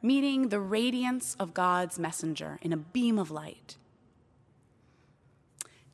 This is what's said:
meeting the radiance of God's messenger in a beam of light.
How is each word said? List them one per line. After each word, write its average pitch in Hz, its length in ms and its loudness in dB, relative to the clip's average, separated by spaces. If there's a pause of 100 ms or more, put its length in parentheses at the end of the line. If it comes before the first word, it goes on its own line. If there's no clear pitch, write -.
meeting 269 440 4
the 202 100 0
radiance 247 800 0
of 175 140 -4
God's 180 440 2
messenger 160 640 -4
in 165 120 0
a 156 40 -2
beam 220 400 2
of 170 140 0
light. - 460 -14 (2250)